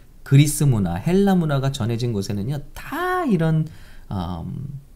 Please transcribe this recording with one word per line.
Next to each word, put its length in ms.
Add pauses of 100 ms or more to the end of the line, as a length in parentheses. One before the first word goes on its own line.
(220)
그리스 400
문화, 320
헬라 400
문화가 380
전해진 400
곳에는요, 460 (160)
다 500
이런, 420 (440)
음, 680 (160)